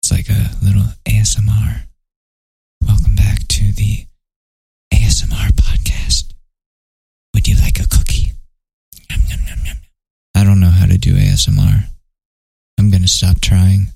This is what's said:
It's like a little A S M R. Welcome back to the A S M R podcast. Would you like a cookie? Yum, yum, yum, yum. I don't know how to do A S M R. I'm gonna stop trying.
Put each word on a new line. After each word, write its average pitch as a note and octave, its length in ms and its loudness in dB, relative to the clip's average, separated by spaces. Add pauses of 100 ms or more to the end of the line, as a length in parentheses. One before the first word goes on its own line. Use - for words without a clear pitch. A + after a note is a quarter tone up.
It's - 100 -4
like - 160 -4
a - 220 -2 (140)
little G2 200 2 (220)
A - 100 -6
S G#2+ 220 0
M G#2+ 100 0
R. G#2+ 360 -2 (1000)
Welcome - 280 2
back - 340 0
to G2+ 240 0
the G#2 340 -4 (840)
A - 40 2
S - 260 2
M - 100 -4
R - 180 -4
podcast. - 840 -2 (1000)
Would - 140 -2
you - 80 2
like - 240 2
a - 80 -2
cookie? - 440 0 (800)
Yum, - 180 -6
yum, - 200 -6
yum, - 160 -10
yum. - 120 -8 (580)
I G2+ 100 2
don't G2 160 4
know F2 100 4
how F#2 160 4
to F#2 120 2
do F2+ 180 0
A - 40 2
S G1+ 280 0
M G1+ 100 0
R. G1+ 260 2 (920)
I'm G2+ 120 2
gonna F2+ 180 2
stop - 320 0
trying. F#2+ 560 2